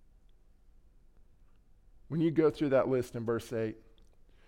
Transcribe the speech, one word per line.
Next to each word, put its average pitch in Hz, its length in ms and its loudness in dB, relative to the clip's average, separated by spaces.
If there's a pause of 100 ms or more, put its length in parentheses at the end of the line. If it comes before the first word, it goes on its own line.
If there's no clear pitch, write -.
(2000)
When 156 120 -4
you 165 100 2
go 156 200 4
through 151 180 -2
that 127 200 2
list 127 280 -2
in 117 80 -6
verse 113 280 -4
eight, 110 240 -4 (720)